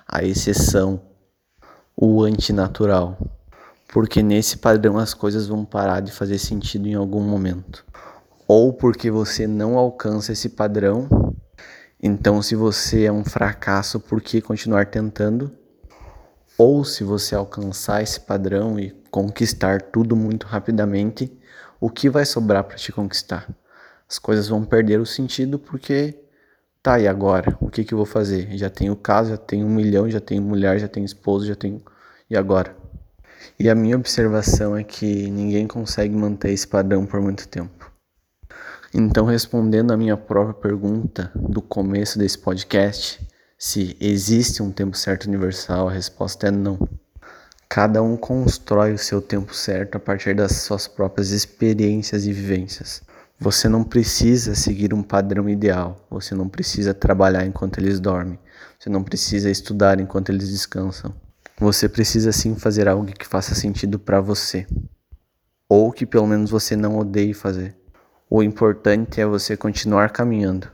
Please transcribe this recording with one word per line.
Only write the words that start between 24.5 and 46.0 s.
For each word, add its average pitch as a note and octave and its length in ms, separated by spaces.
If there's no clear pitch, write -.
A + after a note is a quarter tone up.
perder A2 380
o A2+ 40
sentido C3 540
porque, C#3+ 580
tá, B2 160
e G#2 120
agora? G2 500
O - 100
que A2+ 140
que G#2+ 100
eu A2 40
vou G#2+ 80
fazer? G2+ 520
Já G#2+ 120
tenho G2+ 260
casa, A2 360
já G#2+ 60
tenho G#2 300
um - 20
milhão, G#2+ 400
já A2 120
tenho G2+ 200
mulher, G2+ 380
já G#2 80
tenho G2+ 180
esposo, G2+ 400
já G#2 100
tenho, G2+ 260
e A2 80
agora? F#2+ 360
E A2+ 100
a A2+ 60
minha A2+ 220
observação G#2+ 800
é G#2+ 80
que G2+ 440
ninguém G2+ 380
consegue G#2+ 480
manter G#2 360
esse G2+ 140
padrão G2 400
por G2+ 140
muito G2+ 300
tempo. - 420
Então, A2 320
respondendo A2+ 640
à A2 60
minha A2 180
própria G#2 380
pergunta G2+ 840
do G2+ 260
começo G2+ 560
desse G2+ 200
podcast, G2 800
se F#2 420
existe G#2 640
um G2 80
tempo G2 240
certo F#2+ 300
universal, F#2 640
a - 20
resposta F#2+ 560